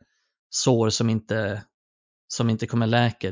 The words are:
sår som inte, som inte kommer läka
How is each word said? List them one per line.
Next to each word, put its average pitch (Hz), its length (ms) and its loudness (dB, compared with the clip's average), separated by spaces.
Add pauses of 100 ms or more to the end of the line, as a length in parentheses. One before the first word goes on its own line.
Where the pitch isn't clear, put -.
(500)
sår 113 400 2
som 113 200 0
inte, 104 540 -4 (640)
som 117 220 -2
inte 110 180 -2
kommer 117 200 0
läka 117 440 0